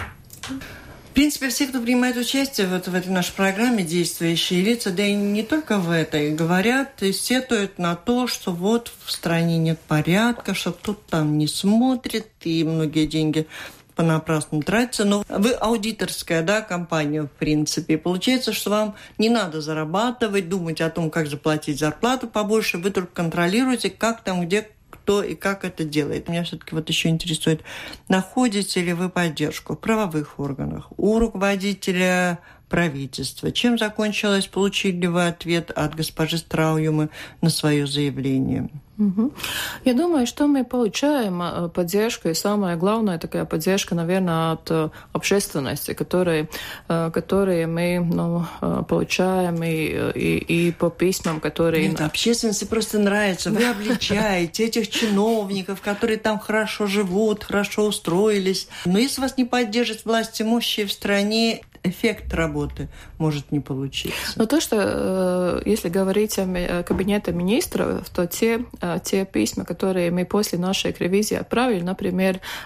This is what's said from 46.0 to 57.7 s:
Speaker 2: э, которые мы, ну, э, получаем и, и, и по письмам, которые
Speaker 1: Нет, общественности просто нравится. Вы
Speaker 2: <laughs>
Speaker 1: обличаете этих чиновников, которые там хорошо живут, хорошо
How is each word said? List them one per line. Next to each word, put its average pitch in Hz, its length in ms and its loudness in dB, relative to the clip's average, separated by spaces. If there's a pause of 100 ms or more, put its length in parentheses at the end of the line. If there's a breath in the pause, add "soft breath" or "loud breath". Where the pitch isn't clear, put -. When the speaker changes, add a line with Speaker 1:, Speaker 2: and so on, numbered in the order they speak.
Speaker 2:
э, 165 240 0
которые 180 540 2
мы, 175 320 0
ну, 170 460 0 (180 loud breath)
э, - 260 0
получаем 180 760 0
и, 160 500 -2
и, 170 540 0
и 170 40 2
по 170 180 0
письмам, 170 500 0
которые 165 480 2
Speaker 1:
Нет, 160 120 -2
общественности 226 640 0
просто 214 340 -2
нравится. 202 500 2
Вы 220 140 2
Speaker 2:
<laughs> 240 60 2
Speaker 1:
обличаете 208 960 0
этих 226 220 0
чиновников, 202 920 0
которые 214 380 0
там 214 200 0
хорошо 208 480 -2
живут, 202 560 2
хорошо 202 440 0